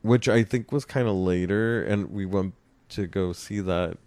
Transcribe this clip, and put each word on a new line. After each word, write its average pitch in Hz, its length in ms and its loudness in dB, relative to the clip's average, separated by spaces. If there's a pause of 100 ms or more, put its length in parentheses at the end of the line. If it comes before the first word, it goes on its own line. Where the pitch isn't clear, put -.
which 120 260 4
I 113 140 6
think 117 280 -4
was 143 140 -2
kinda 120 260 0
later, 92 720 0
and 101 280 -2
we 98 140 -4
went 95 280 -2 (360)
to 98 180 -4
go 90 260 -2
see - 260 -6
that 87 480 -2